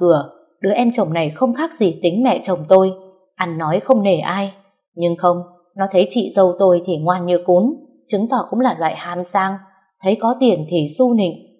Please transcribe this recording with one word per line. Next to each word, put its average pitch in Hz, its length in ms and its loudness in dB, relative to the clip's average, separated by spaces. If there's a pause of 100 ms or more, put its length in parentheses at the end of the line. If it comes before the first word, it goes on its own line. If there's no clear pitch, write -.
cửa. 165 300 2 (300)
Đứa 190 120 0
em 233 200 0
chồng 196 200 -2
này 160 180 -2
không 233 240 -2
khác 311 240 -6
gì 165 240 0
tính 180 200 0
mẹ 254 200 0
chồng 185 160 -4 (100)
tôi, 190 240 6 (420)
ăn 170 240 -6
nói 160 220 -2
không 226 220 2
nể 196 160 2
ai. 196 340 -4 (420)
Nhưng 170 220 -2
không, 180 200 2 (400)
nó 196 160 -4
thấy 190 180 2
chị 226 240 -4
dâu 190 240 4
tôi 180 280 4
thì 180 100 -4
ngoan 175 300 -2
như 175 200 2
cún, 196 280 4 (340)
chứng 208 220 -2
tỏ 254 60 -2 (140)
cũng 214 100 -4
là 247 180 0
loại 160 180 -2
ham 175 280 -8
sang, 190 320 -2 (460)
thấy 196 180 0
có 233 200 0
tiền 190 300 2
thì 165 160 0 (120)
su 247 160 4
nịnh, 196 180 2 (280)